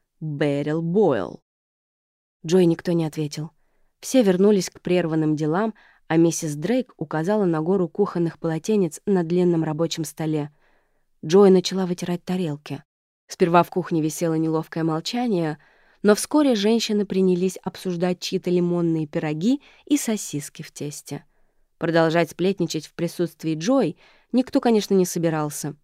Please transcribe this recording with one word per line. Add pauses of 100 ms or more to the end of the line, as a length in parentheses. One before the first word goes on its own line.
(200)
Берил
Бойл? (1040)
Джой
никто
не
ответил. (500)
Все
вернулись
к
прерванным
делам, (360)
а
миссис
Дрейк
указала
на
гору
кухонных
полотенец
на
длинном
рабочем
столе. (760)
Джой
начала
вытирать
тарелки. (440)
Сперва
в
кухне
висело
неловкое
молчание — (440)
но
вскоре
женщины
принялись
обсуждать
чьи-то
лимонные
пироги (240)
и
сосиски
в
тесте. (540)
Продолжать
сплетничать
в
присутствии
Джой (340)
никто,
конечно,
не
собирался.